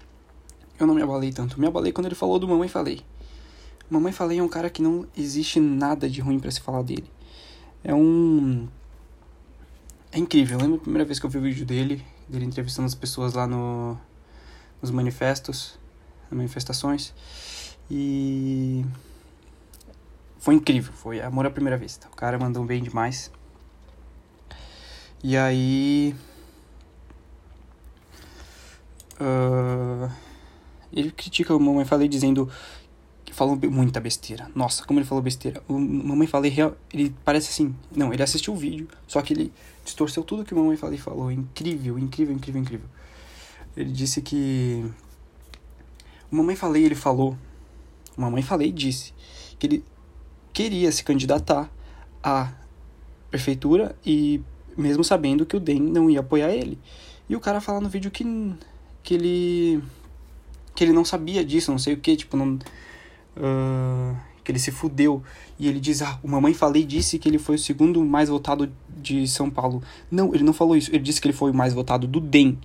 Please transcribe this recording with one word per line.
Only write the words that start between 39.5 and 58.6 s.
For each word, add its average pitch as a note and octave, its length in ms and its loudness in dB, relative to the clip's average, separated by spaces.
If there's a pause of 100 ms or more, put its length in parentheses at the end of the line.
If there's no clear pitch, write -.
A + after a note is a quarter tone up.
distorceu D#3 400 -4
tudo G#3+ 180 -6
que F#3+ 100 -10
o E3+ 40 -2
Mamãe D#3 180 4
Falei D3+ 220 -6
falou. C3 340 -6
Incrível, C3 680 -6
incrível, C3+ 380 -2
incrível, C3+ 260 -6
incrível. A#2 280 -8 (880)
Ele C3+ 160 -6
disse C3+ 280 -4
que C3 640 -2 (1400)
o D3+ 60 -4
Mamãe E3+ 220 2
Falei, D#3+ 260 2
ele D3+ 120 4
falou, C3 420 0 (800)
o - 20 -6
Mamãe A#2+ 240 -2
Falei D#3+ 300 0
disse C3+ 400 -6 (440)
que - 100 0
ele - 180 0 (680)
queria F#3 400 0
se - 100 -2
candidatar C#3+ 720 0 (500)
à C3+ 300 0 (800)
prefeitura C#3+ 640 0 (100)
e D3 360 2 (340)
mesmo D3 280 2
sabendo D3+ 420 2
que F3+ 100 -2
o G3+ 40 -2
dem D3 200 0
não D#3+ 300 4
ia C#3+ 120 4
apoiar D3 280 2
ele. C#3+ 300 -4 (500)
E G#3+ 60 -2
o A#3 40 -4
cara G#3 220 -2
fala G3+ 180 -4
no G3+ 80 -2
vídeo G3 220 -6
que, A#3 160 -6 (800)